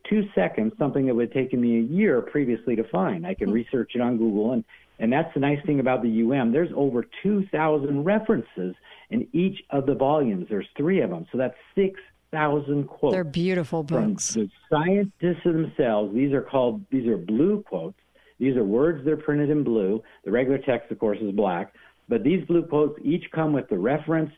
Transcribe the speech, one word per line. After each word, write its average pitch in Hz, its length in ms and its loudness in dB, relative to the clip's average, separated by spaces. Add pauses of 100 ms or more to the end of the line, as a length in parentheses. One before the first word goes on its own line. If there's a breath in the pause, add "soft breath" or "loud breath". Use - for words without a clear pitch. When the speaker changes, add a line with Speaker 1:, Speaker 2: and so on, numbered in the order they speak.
Speaker 1:
two 208 260 2
seconds 220 420 0
something 139 300 0
that 127 80 2
would 117 140 2
have - 60 -12
taken 131 260 0
me 117 180 2
a 117 40 2
year 165 380 2
previously 123 540 -2
to 110 100 -2
find. 110 400 -2
I 92 100 -6
can 98 160 -2
Speaker 2:
Hmm. 104 40 0
Speaker 1:
research 117 400 -2
it 120 60 -2
on 120 180 0
Google, 110 360 0
and, 113 100 -2 (340 loud breath)
and 113 140 2
that's 165 220 0
the 143 60 -2
nice 143 260 0
thing 147 120 2
about 127 240 2
the 120 80 0
U 113 220 2
M. 123 180 2
There's 160 240 0
over 123 320 0 (160)
two 196 300 0
thousand 147 520 0
references 180 680 0 (360 loud breath)
in 117 220 -2
each 185 380 0
of 135 160 0
the 139 80 2
volumes. 135 560 0
There's 101 160 -4 (100)
three 170 240 2
of 107 100 0
them, 120 200 -8
so 120 80 -4
that's 127 160 -2 (220)
six 190 240 0 (320)
thousand 143 560 0
quotes - 260 0
Speaker 2:
They're 185 100 0
beautiful 170 600 -2
Speaker 1:
from 113 280 0
Speaker 2:
books. - 200 -6
Speaker 1:
the 110 160 -2 (180)
scientists 180 760 0
themselves. 139 680 0
These 135 200 2
are 131 100 2
called, 123 480 0
these 131 160 0
are 113 100 2
blue 135 460 0
quotes. 170 360 -8 (400 soft breath)
These 127 180 0
are 117 80 2
words 135 400 0
that 156 80 0
are 151 60 0
printed 147 320 0
in 151 140 2
blue. 110 380 0 (220 loud breath)
The 95 60 -6
regular 131 260 2
text, - 340 -2
of 104 80 -6
course, 107 220 0
is 104 120 -2
black. 98 420 -2 (340 soft breath)
But 113 160 0
these 165 220 2
blue 170 180 2
quotes 147 400 0
each 165 280 0
come 156 200 0
with 127 160 -2
the 104 100 0
reference 156 600 0